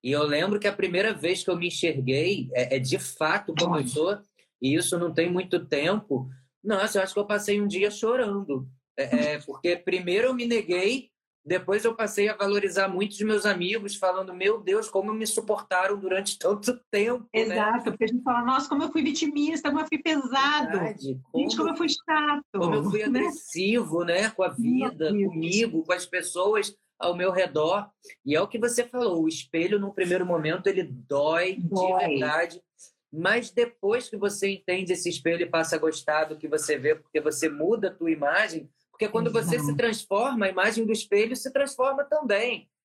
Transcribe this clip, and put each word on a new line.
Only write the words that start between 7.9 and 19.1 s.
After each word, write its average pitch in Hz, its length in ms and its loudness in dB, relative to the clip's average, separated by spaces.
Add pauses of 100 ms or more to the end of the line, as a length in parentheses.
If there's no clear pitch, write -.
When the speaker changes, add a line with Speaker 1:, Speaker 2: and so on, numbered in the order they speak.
Speaker 1:
É, 147 380 0
é, 147 60 -10
Speaker 2:
<laughs> - 40 -20
Speaker 1:
porque 170 320 -2
primeiro 185 500 0
eu 262 80 2
me 240 100 -4
neguei, 214 640 0 (340)
depois 185 420 0
eu 226 100 2
passei 202 340 0
a 208 60 -2
valorizar 196 520 2
muito 196 260 -2
os - 80 -8
meus 214 260 2
amigos, 202 480 -2
falando, 185 360 0
"Meu 190 300 0
Deus, 202 280 0
como 202 220 0
me 220 140 -4
suportaram 202 760 0
durante 190 380 -2
tanto 208 420 0 (120)
tempo", 233 320 0 (100)
né? 220 220 2
Speaker 2:
Exato, 220 300 2
porque - 180 -2
a 226 40 2
gente 247 160 0
fala, 240 220 2
"Nossa, 269 240 0
como 285 140 2
eu 320 80 -2
fui 320 100 0
vitimista, 294 680 0